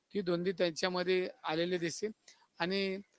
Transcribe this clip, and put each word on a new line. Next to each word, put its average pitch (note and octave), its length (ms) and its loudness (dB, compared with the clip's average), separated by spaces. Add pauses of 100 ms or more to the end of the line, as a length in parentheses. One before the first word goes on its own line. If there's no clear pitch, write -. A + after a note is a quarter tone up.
(140)
ती G3+ 60 2
धुंदी F3 320 0
त्यांच्यामध्ये F3+ 760 2 (160)
आलेली E3+ 340 0
दिसते E3+ 280 -4 (520)
आणि F#3+ 400 0 (200)